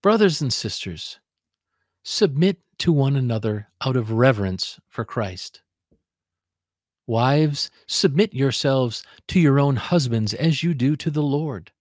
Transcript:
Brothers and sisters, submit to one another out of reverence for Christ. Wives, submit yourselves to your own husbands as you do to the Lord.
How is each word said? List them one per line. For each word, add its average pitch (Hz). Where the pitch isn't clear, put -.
Brothers 202
and 131
sisters, -
submit 175
to 175
one 139
another 110
out 127
of 110
reverence 110
for -
Christ. -
Wives, 139
submit 185
yourselves 131
to 180
your 143
own 139
husbands 117
as 156
you 175
do 135
to -
the 151
Lord. 139